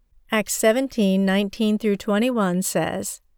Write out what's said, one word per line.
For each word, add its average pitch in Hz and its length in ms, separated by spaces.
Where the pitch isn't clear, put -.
Acts 214 220
seventeen 214 720
nineteen 208 520
through 202 200
twenty-one 208 640
says, - 600